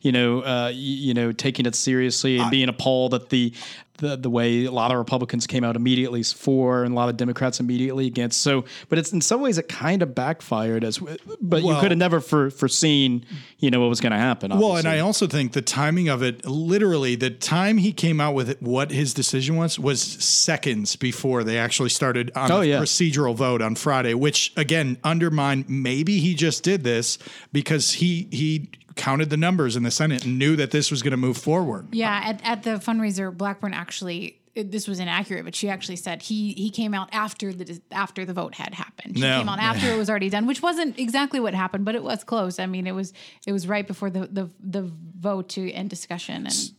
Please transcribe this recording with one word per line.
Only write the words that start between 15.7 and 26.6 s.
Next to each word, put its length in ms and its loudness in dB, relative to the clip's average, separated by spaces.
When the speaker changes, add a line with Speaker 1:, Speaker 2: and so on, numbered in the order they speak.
Speaker 2:
of 120 0
it, 240 -2
literally, 720 2
the 160 0
time 480 2
he 120 4
came 300 2
out 140 2
with 160 0
it, 100 -6
what 300 0
his 240 0
decision 400 0
was, 240 0
was 200 0
seconds 960 0
before 480 0
they 140 0
actually 320 0
started 460 0
on 160 2
Speaker 1:
Oh, 80 4
Speaker 2:
the 80 4
Speaker 1:
yeah. 120 4
Speaker 2:
procedural 560 2
vote 280 2
on 100 0
Friday, 400 2
which, 420 2
again, 480 0
undermined, 680 2
maybe 500 0
he 160 2
just 280 0